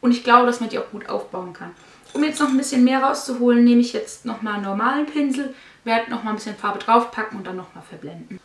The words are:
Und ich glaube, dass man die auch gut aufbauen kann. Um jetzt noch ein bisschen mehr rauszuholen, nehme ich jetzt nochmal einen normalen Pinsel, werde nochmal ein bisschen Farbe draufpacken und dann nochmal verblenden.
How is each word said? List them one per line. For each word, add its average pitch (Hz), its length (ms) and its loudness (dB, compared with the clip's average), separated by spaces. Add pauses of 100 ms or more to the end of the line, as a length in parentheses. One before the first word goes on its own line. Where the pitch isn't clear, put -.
Und 247 100 2
ich 240 120 0
glaube, 247 220 6
dass 240 140 0
man 226 100 -6
die - 80 -6
auch - 140 -8
gut - 180 -14
aufbauen 180 440 -8
kann. 175 180 -16 (420)
Um 285 100 0
jetzt 302 160 -2
noch 285 100 2
ein 262 80 2
bisschen 262 260 2
mehr 262 200 4
rauszuholen, 240 600 2
nehme 240 180 8
ich 240 120 0
jetzt - 320 -8
nochmal 214 300 -6
einen 202 80 -6
normalen 233 420 -2
Pinsel, 277 480 -4 (300)
werde 233 260 -2
nochmal 220 240 -6
ein 214 40 -6
bisschen 208 180 -10
Farbe 196 240 -6
draufpacken 220 580 0
und 185 100 -12
dann 185 100 -10
nochmal 180 300 -16
verblenden. 170 580 -16